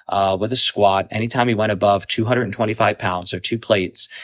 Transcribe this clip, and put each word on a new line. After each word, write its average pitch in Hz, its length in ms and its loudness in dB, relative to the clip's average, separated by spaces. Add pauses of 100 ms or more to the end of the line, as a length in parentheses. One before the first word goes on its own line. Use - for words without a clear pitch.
uh, 98 320 0
with 107 140 -2
a - 20 -2
squat, 98 560 2
anytime 120 360 0
he 120 80 2
went 107 180 0
above 101 340 2
two - 180 -2
hundred 123 180 0
and 101 100 -6
twenty-five 110 460 0
pounds, 90 320 -4
so 92 80 -4
two 113 200 -4
plates, 98 480 0 (160)